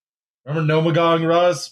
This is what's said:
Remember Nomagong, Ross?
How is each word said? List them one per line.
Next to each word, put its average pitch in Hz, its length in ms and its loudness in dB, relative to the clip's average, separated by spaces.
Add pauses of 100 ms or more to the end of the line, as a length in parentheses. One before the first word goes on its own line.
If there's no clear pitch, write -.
(440)
Remember 156 300 -2
Nomagong, 165 560 0
Ross? 175 420 0